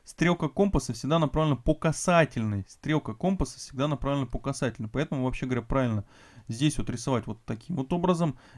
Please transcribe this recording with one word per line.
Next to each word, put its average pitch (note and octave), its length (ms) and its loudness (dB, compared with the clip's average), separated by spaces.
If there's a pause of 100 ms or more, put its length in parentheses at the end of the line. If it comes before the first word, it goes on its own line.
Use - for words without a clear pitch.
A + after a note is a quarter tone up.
стрелка E3 420 2
компаса G3 460 0
всегда D3+ 260 0
направлена D3+ 380 2
по - 180 2
касательной. C3+ 920 2
Стрелка C#3+ 440 -2
компаса F#3 460 -2
всегда C#3 300 -4
направлена C#3 360 -2
по - 140 -6
касательной. A#2+ 500 -4
Поэтому, C3+ 360 -2
вообще B2+ 200 -4
говоря, B2+ 160 0
правильно A#2 440 0 (420)
здесь C3 300 0
вот - 120 -2
рисовать A#2+ 380 -2
вот A2 160 -10
таким A#2 320 -8
вот C3+ 160 -4
образом. F3 460 0 (200)